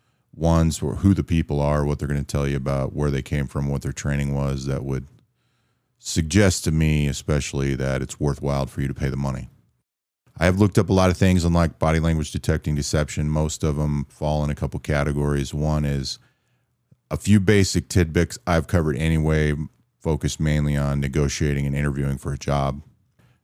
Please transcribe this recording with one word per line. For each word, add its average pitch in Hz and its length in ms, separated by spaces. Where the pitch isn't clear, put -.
ones 82 480
where, 71 140
who 98 180
the 76 100
people 78 360
are, 73 240
what 73 140
they're 71 100
gonna 71 140
tell 71 240
you 69 100
about, 67 360
where 73 180
they 69 120
came 69 240
from, 71 220
what 69 140
their 69 100
training 71 420
was, 69 320
that 67 180
would 67 220
suggest 92 640
to 82 60
me, 76 360
especially, 67 680
that 67 280
it's - 180
worthwhile 69 460
for 71 140
you 69 80
to 65 60
pay 71 140
the 65 80
money. 65 320
I 82 80
have 92 120
looked 107 200
up 92 100
a 98 60
lot 92 160
of 85 80
things 90 260
on, 85 80
like, 85 260
body 80 220
language 80 300
detecting 78 440
deception. 73 540
Most 76 340
of 76 160
'em 73 300
fall 76 340
in 73 60
a 73 60
couple 73 260
categories. 71 720
One 76 320
is 69 340
a 78 80
few 104 220
basic 95 480
tidbits 85 580
I've 82 200
covered 78 300
anyway, 78 580
focused 76 420
mainly 76 360
on 71 240
negotiating 71 640
and 69 100
interviewing 69 400
for - 160
a 69 60
job. 69 440